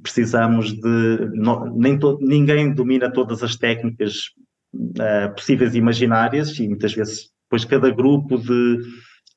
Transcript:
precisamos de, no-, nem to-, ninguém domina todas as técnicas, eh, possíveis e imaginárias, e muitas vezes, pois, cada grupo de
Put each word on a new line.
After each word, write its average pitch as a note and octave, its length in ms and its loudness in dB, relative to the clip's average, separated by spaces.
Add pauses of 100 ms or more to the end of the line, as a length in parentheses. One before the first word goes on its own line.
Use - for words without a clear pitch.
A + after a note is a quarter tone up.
precisamos A2+ 680 0
de, A2+ 640 0
no-, A2+ 420 -2
nem C3+ 220 2
to-, D3 220 2
ninguém D3 520 2
domina B2+ 380 0
todas A#2+ 320 -2
as A#2 140 -4
técnicas, A2+ 720 -4 (680)
eh, G#2 300 0
possíveis A#2+ 440 0
e A#2+ 40 0
imaginárias, A#2 840 2
e A2 80 -2
muitas G#2 260 -2
vezes, - 360 -8 (180)
pois, A#2 160 0
cada C3 260 2
grupo C3 480 2
de A#2+ 400 0 (580)